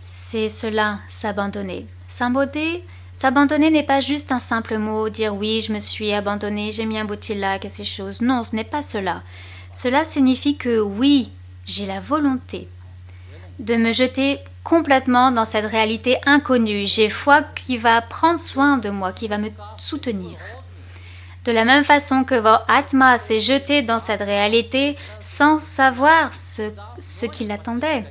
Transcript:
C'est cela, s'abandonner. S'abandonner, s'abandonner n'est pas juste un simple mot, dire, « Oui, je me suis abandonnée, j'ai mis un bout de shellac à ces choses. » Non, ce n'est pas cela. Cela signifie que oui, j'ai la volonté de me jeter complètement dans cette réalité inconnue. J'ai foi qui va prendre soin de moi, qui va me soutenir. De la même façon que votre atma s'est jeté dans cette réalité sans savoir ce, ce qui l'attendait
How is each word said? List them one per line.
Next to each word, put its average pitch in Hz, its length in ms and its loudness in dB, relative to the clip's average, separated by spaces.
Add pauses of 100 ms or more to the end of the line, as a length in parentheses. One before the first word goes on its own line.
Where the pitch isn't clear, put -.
C'est - 440 -6
cela, 214 600 -2
s'abandonner. 202 800 -6 (200)
S'abandonner, 277 760 -2 (340)
s'abandonner 285 500 4
n'est 302 140 4
pas 277 160 2
juste 285 320 -2
un 254 80 0
simple 226 400 -4
mot, 214 300 -2
dire, « 214 280 -4
Oui, 220 240 -2
je 214 120 -6
me 208 80 -4
suis 208 320 -2
abandonnée, 208 580 -4
j'ai 220 160 -4
mis 220 120 -4
un 214 60 -4
bout 208 120 -6
de 208 80 -6
shellac 196 400 -4
à 202 40 -10
ces 202 140 -10
choses. » 196 400 -6
Non, 240 220 0
ce 220 100 -6
n'est 220 80 -4
pas 285 220 -6
cela. 190 400 -4 (480)
Cela 269 320 0
signifie 285 520 0
que 240 220 -2
oui, 220 540 2 (340)
j'ai 202 200 -2
la 190 120 -8
volonté 254 680 -4 (920)
de 233 160 -2
me 226 180 2
jeter 262 460 0 (240)
complètement 262 680 4
dans 226 120 0
cette 214 220 -2
réalité 220 600 0
inconnue. 240 600 2
J'ai 214 240 4
foi 285 320 4
qui 254 340 -8
va 233 240 4
prendre 320 380 0
soin 277 400 2
de 208 120 -4
moi, 196 220 -4
qui 226 140 -10
va 208 120 -2
me 208 120 -6 (280)
soutenir. 190 600 -8 (1040)
De 240 80 0
la 226 120 4
même 277 200 6
façon 285 380 4
que 262 120 0
votre 220 340 4
atma 262 480 4
s'est 220 240 0
jeté 277 400 2
dans 226 180 -2
cette 208 220 -4
réalité 226 760 0 (240)
sans 302 380 4
savoir 269 760 2
ce, - 360 -8 (280)
ce - 260 -8
qui 220 220 -8
l'attendait 233 640 -4